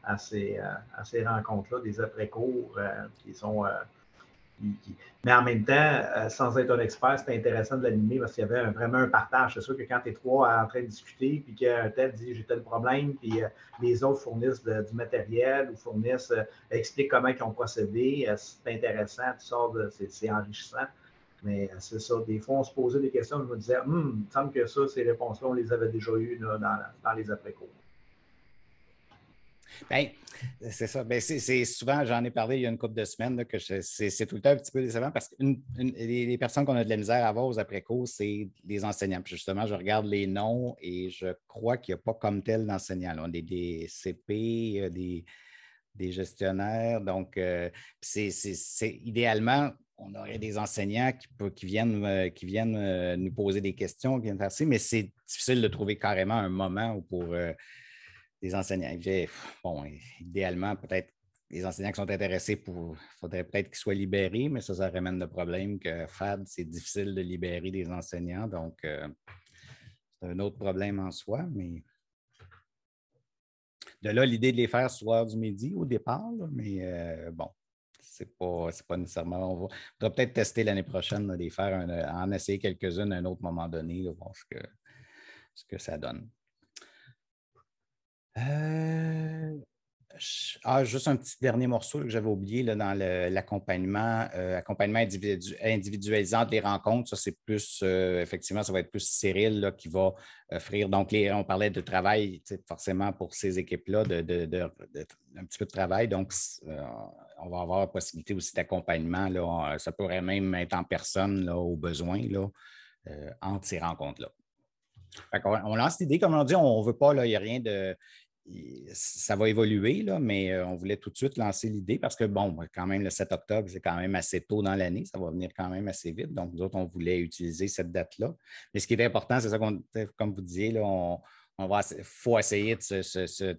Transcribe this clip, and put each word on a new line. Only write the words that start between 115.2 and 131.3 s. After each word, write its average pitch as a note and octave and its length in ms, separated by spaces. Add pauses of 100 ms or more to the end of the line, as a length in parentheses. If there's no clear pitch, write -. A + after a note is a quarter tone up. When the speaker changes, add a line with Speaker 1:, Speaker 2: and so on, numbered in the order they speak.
Speaker 2:
Fait G2+ 100
qu'on, G2+ 220
on G#2+ 120
lance C3 240
l'idée, E3 200
comme F3+ 140
on D3+ 100
dit, C#3 120
on C3 260
veut A2+ 160
pas, C#3+ 160
là, C3 120
il A#2 60
y G#2+ 40
a G#2 40
rien A2 200
de, G2 360 (500)
il, B1+ 480
ça - 420
va A2 140
évoluer, G#2+ 520
là, G3 180
mais, G2 320
euh, F#2 140
on F2+ 100
voulait F#2+ 220
tout - 120
de - 80
suite C#3 200
lancer A2 320
l'idée G#2 300
parce - 160
que, - 80
bon, G2 340 (160)
quand F2+ 140
même, G2 160
le F#2+ 60
sept - 220
octobre, G2+ 380
c'est F2+ 120
quand E2+ 160
même F#2 180
assez F2 260
tôt G#2+ 220
dans G2 120
l'année, F2+ 300
ça - 140
va F2+ 100
venir F2 260
quand F#2 140
même F#2 180
assez F2 240
vite. D#2+ 220
Donc, F2 200
nous E2+ 80
autres, F#2+ 140
on F#2 100
voulait F2 340
utiliser F2 480
cette F2+ 240
date-là. G#2 440 (380)
Mais G#2 60
ce - 80
qui A2+ 80
est A2+ 100
important, B2 340
c'est A2+ 100
ça G#2+ 100
qu'on, G#2+ 240 (340)
comme G#2+ 160
vous F#2+ 80
disiez, F#2 300
là, A2+ 120
on, F2+ 360 (380)